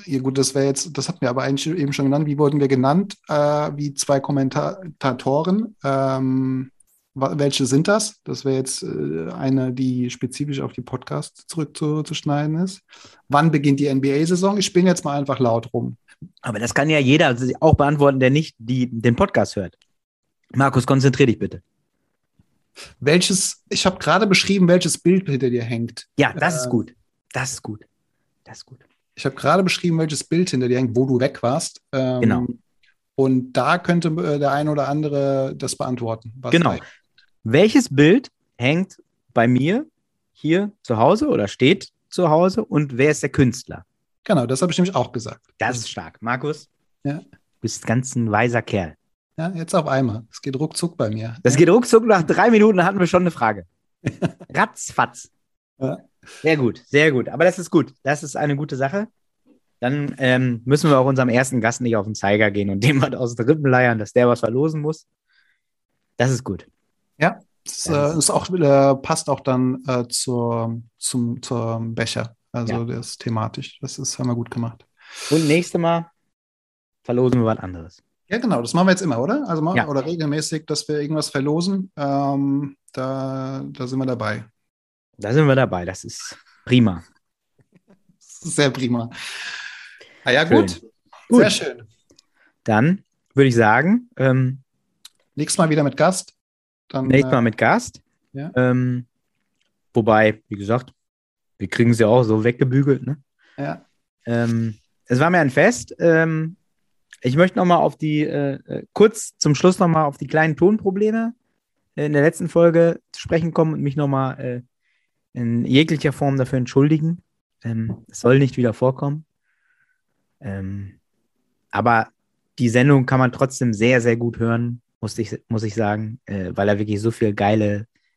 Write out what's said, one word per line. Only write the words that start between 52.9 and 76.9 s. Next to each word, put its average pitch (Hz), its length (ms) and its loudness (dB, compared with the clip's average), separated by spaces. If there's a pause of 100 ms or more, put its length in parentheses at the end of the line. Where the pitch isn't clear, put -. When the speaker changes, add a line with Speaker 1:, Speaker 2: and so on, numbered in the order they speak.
Speaker 2:
wir 175 80 4
schon 180 160 2
eine 175 80 0
Frage. 104 340 -2 (380)
Speaker 1:
<laughs> - 460 -6
Speaker 2:
Ratzfatz. - 800 -4 (480)
Speaker 1:
Ja. 135 200 -6 (440)
Speaker 2:
Sehr 156 160 2
gut, 120 300 -2
sehr 151 240 4
gut. 120 180 -2
Aber 160 140 -2
das 180 160 2
ist 170 100 -12
gut. 156 320 2
Das 147 220 -4
ist 143 120 -12
eine 143 200 -2
gute 147 220 -8
Sache. 175 300 -4 (720)
Dann, 143 380 -4
ähm, 127 480 2
müssen 147 240 2
wir 139 80 6
auch 131 80 4
unserem 131 240 2
ersten 127 320 0
Gast 117 200 -2
nicht 113 160 0
auf 98 80 -2
den 107 100 -8
Zeiger 104 340 2
gehen 98 220 -2
und 98 80 -4
<laughs> 101 40 0
dem 135 180 4
was 139 120 0
aus 120 220 -6
den 117 100 -4
Rippen 147 240 2
leiern, 123 300 2
dass 104 140 -10
der 123 140 4
was 120 120 2
verlosen 147 420 -2
muss. 151 240 -8 (1120)
Das 127 140 0
ist 120 120 -4
gut. 95 220 -8 (540)
Speaker 1:
Ja, 165 200 0 (260)
das, - 180 -12
Speaker 2:
Das - 40 -6
Speaker 1:
äh, 147 260 0
Speaker 2:
ist 156 120 0
Speaker 1:
ist - 60 0
auch, - 180 -4
äh, 139 460 4
passt 151 340 -4
auch 135 120 -4
dann, 127 440 -2
äh, 123 220 -2
zur, 117 720 -4 (160)
zum, 120 440 -6
zum 113 520 -6
Becher. 117 420 -6 (180)
Also 120 200 -6
Speaker 2:
Ja. 117 120 -4
Speaker 1:
das 120 260 -8
ist - 100 -14
thematisch. 117 600 -8
Das - 180 -12
ist, - 180 -8
haben 131 100 -6
wir 120 80 -2
gut 117 140 -8
gemacht. 117 360 -10 (440)
Speaker 2:
Und 156 180 2
nächstes 175 320 0
Mal 170 300 0 (920)